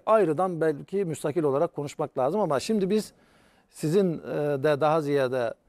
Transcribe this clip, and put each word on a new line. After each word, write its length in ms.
ayrıdan 540
belki 440
müstakil 380
olarak 320
konuşmak 440
lazım 220
ama 200
şimdi 300
biz 220
sizin, 480
e, 440
de 180
daha 200
ziyade, 540